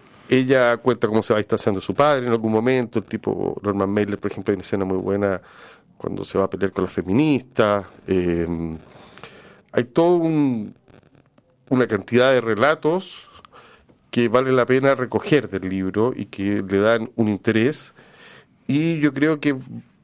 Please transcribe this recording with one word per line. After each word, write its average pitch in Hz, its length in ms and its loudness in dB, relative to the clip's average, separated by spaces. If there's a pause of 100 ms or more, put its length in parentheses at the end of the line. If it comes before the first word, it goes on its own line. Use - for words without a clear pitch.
(300)
ella 127 480 4
cuenta 117 300 0
cómo 107 160 2
se 117 100 0
va 107 60 2
distanciando 104 420 -2
su 98 120 -4
padre 139 320 2
en 120 60 -2
algún 113 200 0
momento. 117 480 0
El 95 60 -4
tipo, 101 580 -6
Norman 98 260 -2
Mailer, 101 300 -2
por 101 120 -6
ejemplo, 101 200 -4
hay 101 40 0
una 90 80 -6
escena 98 220 -4
muy 95 120 -2
buena 98 440 -2 (560)
cuando - 280 -8
se - 120 -6
va 98 80 2
a - 40 -4
pelear 95 220 -4
con 92 120 -4
la 90 60 -4
feminista. 104 1000 0 (200)
Eh, 87 400 0 (1200)
hay 127 140 0
todo 170 300 2
un, 143 580 0 (960)
una 127 180 2
cantidad 117 440 2
de 123 100 4
relatos 151 880 -2 (840)
que 120 160 2
vale 131 240 2
la 127 140 4
pena 135 300 2
recoger 120 540 0
del 92 200 -6
libro 95 460 -2
y 101 100 -8
que 101 420 -4
le 98 120 0
dan 113 360 2
un 113 140 0
interés. 110 640 0 (760)
Y 156 320 0
yo 143 140 0
creo 151 260 0
que 147 160 -2 (480)